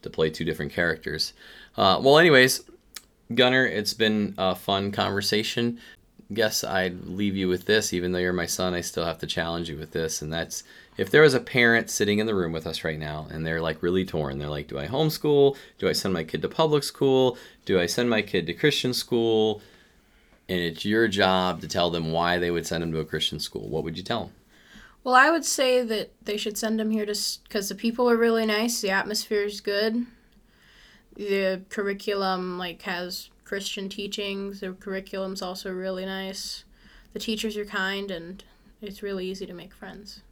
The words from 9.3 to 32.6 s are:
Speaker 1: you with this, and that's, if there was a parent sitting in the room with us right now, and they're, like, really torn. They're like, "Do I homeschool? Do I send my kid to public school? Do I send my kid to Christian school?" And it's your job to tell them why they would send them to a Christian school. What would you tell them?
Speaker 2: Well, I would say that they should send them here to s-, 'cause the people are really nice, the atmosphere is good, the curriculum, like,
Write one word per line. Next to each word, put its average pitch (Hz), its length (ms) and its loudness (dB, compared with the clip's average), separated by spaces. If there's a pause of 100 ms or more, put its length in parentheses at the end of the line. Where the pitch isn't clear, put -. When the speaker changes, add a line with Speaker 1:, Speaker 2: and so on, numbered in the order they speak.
Speaker 1:
you 76 80 -8
with 76 140 -12
this, 80 320 -4
and 78 100 -8
that's, 82 300 -6 (340)
if - 140 -2
there 147 120 8
was 143 120 8
a 123 60 2
parent 117 500 2
sitting 104 300 2
in 107 60 0
the 110 100 0
room 85 160 0
with 80 160 -4
us 78 160 -8
right 78 160 -2
now, 76 320 -8
and 78 120 -6
they're, 80 160 0
like, 80 220 -2
really 92 220 2
torn. 73 340 -4
They're 73 100 -6
like, 73 200 -6
"Do 67 100 -8
I 71 80 -6
homeschool? 143 680 4 (220)
Do 95 100 0
I 80 40 2
send 95 220 0
my 82 80 -2
kid 78 200 -6
to - 60 -2
public 151 360 2
school? 131 520 2 (280)
Do 95 160 2
I 87 60 2
send 120 220 0
my 110 140 2
kid 85 240 -2
to 82 80 -4
Christian 139 400 2
school?" 110 680 2 (880)
And 92 120 0
it's 85 240 -4
your 110 240 4
job 92 540 2
to 82 60 -10
tell 87 220 2
them 82 220 -2
why 85 260 2
they 87 140 0
would 85 120 0
send 82 200 -4
them 82 80 -4
to 78 80 -2
a 76 40 -2
Christian 78 360 -4
school. 52 280 -10
What 76 140 -4
would 80 140 -6
you 92 80 -10
tell 104 220 -4
them? 92 60 -16 (680)
Speaker 2:
Well, 254 140 4
I 277 140 8
would 330 140 2
say 254 380 2
that 220 300 -4 (100)
they 208 140 -6
should 208 200 -6
send 220 220 -2
them 220 140 0
here 214 140 0
to 208 40 -6
s-, - 380 -4
'cause 202 200 -4
the 196 60 -6
people 233 340 0
are 233 80 4
really 226 300 2
nice, 220 340 0
the 202 100 -2
atmosphere 208 520 -2
is 202 180 -6
good, 226 460 0 (1120)
the 196 540 -2
curriculum, 196 840 -2
like, 175 260 -8